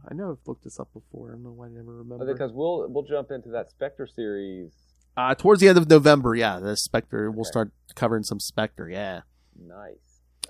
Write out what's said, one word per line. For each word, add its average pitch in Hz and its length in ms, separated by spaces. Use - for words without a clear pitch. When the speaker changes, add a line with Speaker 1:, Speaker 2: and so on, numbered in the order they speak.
Speaker 1:
I - 40
know 180 180
I've - 160
looked - 160
this - 160
up - 140
before. 117 360
I - 40
don't 117 100
know 123 80
why 120 160
I - 20
never 117 280
remember. 120 320
Speaker 2:
Oh, 135 40
because 123 180
we'll, 156 380
we'll 139 140
jump 143 280
into 120 180
that 113 200
Spectre 135 380
series. 98 640
Speaker 1:
Uh, 127 180
towards 196 260
the 196 60
end 185 100
of 160 120
November, 143 460
yeah, 107 240
the 101 180
Spectre. 110 540
We'll 110 100
Speaker 2:
Okay. 110 80
Speaker 1:
start 110 220
covering 113 280
some 104 160
Spectre, - 500
yeah. 95 320
Speaker 2:
Nice. 87 360